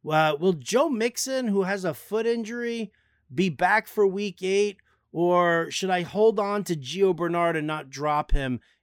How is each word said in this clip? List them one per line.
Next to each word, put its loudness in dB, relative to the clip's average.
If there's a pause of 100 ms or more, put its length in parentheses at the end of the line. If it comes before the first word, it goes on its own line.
Uh, 2
will 2
Joe 0
Mixon, -2
who 2
has -2
a -2
foot -4
injury, -4 (420)
be 2
back 2
for 2
week -4
eight, 0 (340)
or 2
should -4
I 0
hold 2
on -2
to -4
Gio 0
Bernard 0
and -2
not -6
drop -2
him 2 (220)